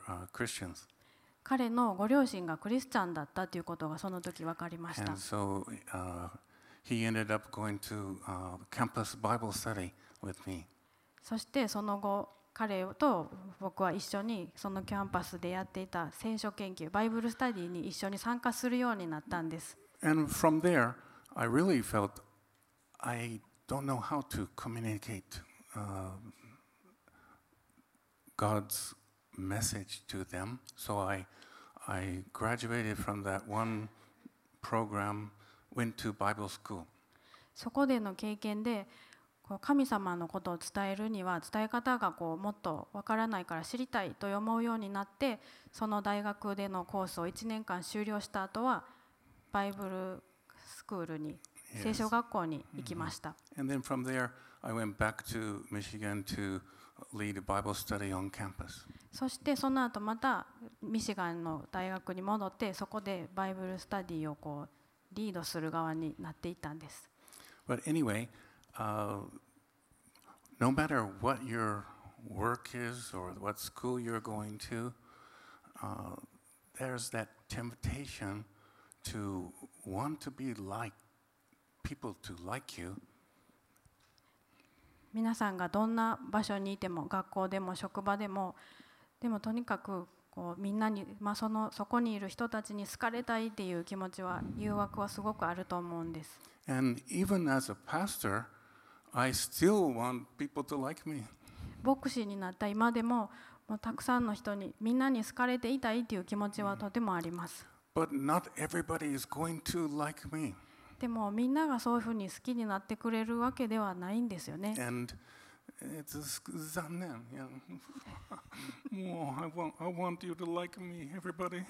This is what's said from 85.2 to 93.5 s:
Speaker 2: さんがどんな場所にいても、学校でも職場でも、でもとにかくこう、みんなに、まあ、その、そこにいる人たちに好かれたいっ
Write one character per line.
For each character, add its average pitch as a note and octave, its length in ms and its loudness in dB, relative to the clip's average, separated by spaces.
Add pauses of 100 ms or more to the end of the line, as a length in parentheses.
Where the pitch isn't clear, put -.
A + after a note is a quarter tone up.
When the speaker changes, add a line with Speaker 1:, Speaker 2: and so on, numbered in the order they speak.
Speaker 2:
さ G#3+ 160 2
ん F#3+ 80 -2
が F3+ 120 0
ど G#3 160 4
ん A3+ 100 2
な A3+ 240 4 (100)
場 G#3+ 140 4
所 G#3 140 0
に G3 160 0
い G3 40 -4
て F#3+ 120 -2
も、 E3+ 180 -2
学 F#3+ 220 0
校 F#3+ 180 2
で F#3+ 120 0
も F#3 160 -2
職 G3 260 -4
場 G3+ 160 4
で G#3 100 -2
も、 F#3+ 280 -2 (640)
で A#3+ 80 0
も G#3+ 100 2
と A3 120 -2
に A#3+ 120 0
か A3 140 0
く F#3 280 -4 (240)
こ F3 280 -6
う、 F#3+ 40 -8
み G3 100 0
ん G#3 60 2
な A3 120 4
に、 G3+ 160 0 (140)
ま G#3 120 0
あ、 G#3 40 -2
そ A3 120 0
の、 A3 240 0
そ G3+ 140 -4
こ A#3+ 140 4
に A#3 140 4
い G#3 60 -2
る G3 80 -2
人 A3+ 220 -4
た A3 120 -2
ち G#3 140 -8
に G3+ 100 -4
好 - 120 -8
か A#3 120 2
れ A#3+ 140 -2
た A3+ 160 2
い A3+ 80 0
っ A3 40 -4